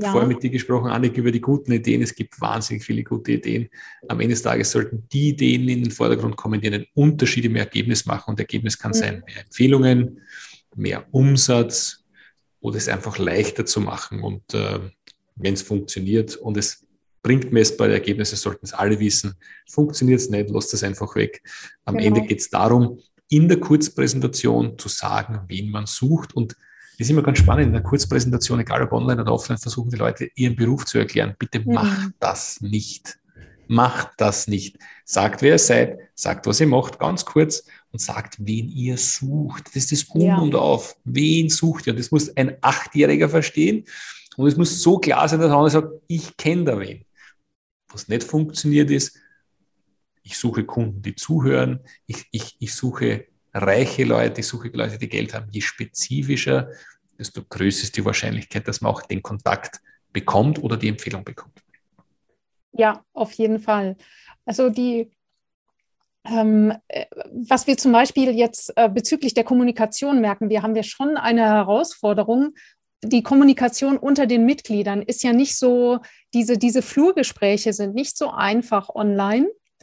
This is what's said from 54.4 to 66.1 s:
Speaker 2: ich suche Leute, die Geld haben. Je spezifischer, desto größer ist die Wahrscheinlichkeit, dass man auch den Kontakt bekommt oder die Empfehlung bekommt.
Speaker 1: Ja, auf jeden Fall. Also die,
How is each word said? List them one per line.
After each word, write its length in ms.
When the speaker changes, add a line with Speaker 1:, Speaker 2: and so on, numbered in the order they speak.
Speaker 2:
ich 40
suche 220
Leute, 280
die 120
Geld 260
haben. 160
Je 100
spezifischer, 1080
desto 240
größer 400
ist 140
die 80
Wahrscheinlichkeit, 640
dass 120
man 120
auch 100
den 200
Kontakt 580
bekommt 500
oder 140
die 120
Empfehlung 360
bekommt. 360
Speaker 1:
Ja, 320
auf 180
jeden 260
Fall. 380
Also 260
die, 400